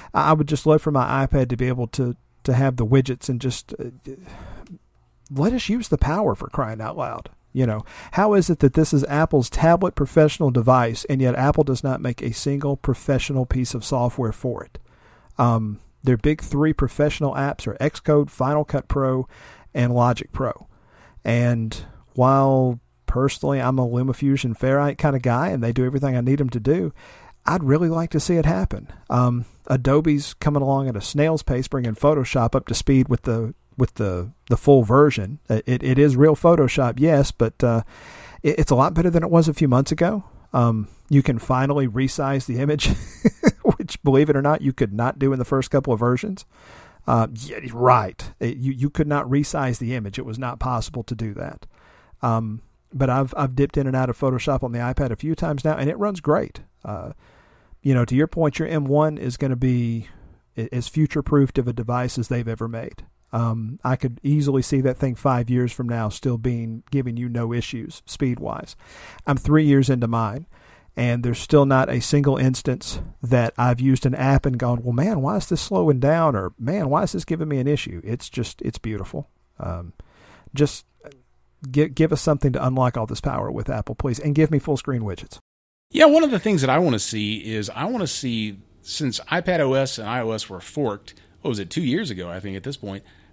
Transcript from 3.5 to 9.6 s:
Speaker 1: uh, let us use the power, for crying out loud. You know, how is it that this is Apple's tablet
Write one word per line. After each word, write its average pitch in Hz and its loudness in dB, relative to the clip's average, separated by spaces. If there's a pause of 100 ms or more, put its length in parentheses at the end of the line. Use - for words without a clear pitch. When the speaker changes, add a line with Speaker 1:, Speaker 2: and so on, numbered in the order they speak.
Speaker 1:
uh, 117 -10 (1400)
let 151 0
us 254 -4
use 226 -2
the 151 0
power, 156 2
for - -10
crying 110 -6
out 110 -8
loud. 131 -8 (220)
You 127 0
know, 107 -4 (280)
how 208 4
is 185 4
it 160 2
that 135 6
this 156 4
is 139 4
Apple's 147 0
tablet 175 2